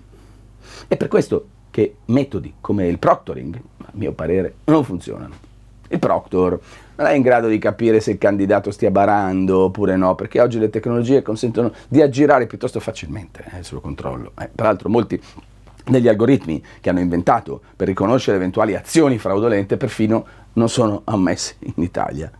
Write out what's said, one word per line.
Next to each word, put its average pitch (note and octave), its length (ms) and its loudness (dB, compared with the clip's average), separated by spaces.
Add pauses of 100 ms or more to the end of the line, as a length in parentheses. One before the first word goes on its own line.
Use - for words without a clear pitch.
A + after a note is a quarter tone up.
(880)
È - 100 -2
per - 100 -4
questo - 380 0 (240)
che - 360 0
metodi A#2+ 540 -2
come G2 280 -2
il F2 100 0
proctoring, D2+ 640 -2 (160)
a - 160 -20
mio C#2 180 -6
parere, F2 440 -2 (100)
non D3+ 180 2
funzionano. F2+ 520 -12 (520)
Il D#3+ 120 -4
proctor F2+ 600 0 (360)
non D3+ 120 0
è D#3+ 60 2
in C#3 80 4
grado A#2+ 260 4
di A2 100 2
capire A2 420 2
se G#2+ 120 0
il F#2 60 -2
candidato G2+ 540 2
stia G2+ 200 0
barando F#2+ 760 2
oppure F#2+ 300 0
no, F#2 200 2
perché G#2+ 260 0
oggi A#2 180 2
le A2 100 2
tecnologie A#2+ 520 0
consentono A2+ 500 -2 (160)
di C#3 140 4
aggirare C#3 440 4
piuttosto - 340 -8
facilmente, - 640 -12 (100)
eh, F#2 60 -12
il F2 60 -14
suo - 160 -12
controllo. C2 580 -10
Eh, - 140 -12
peraltro G#2+ 340 0
molti G#2 340 0 (640)
degli B2+ 240 2
algoritmi A2 560 2 (160)
che - 100 -4
hanno F2+ 100 2
inventato F2 600 0 (160)
per F#2 120 -4
riconoscere G2+ 500 0
eventuali F#2+ 380 -2
azioni C3+ 420 2
fraudolente G2+ 600 0
perfino A2 480 -2 (280)
non A#2 160 2
sono G#2+ 360 0
ammessi F#2 540 -2
in - 240 -6
Italia - 560 -6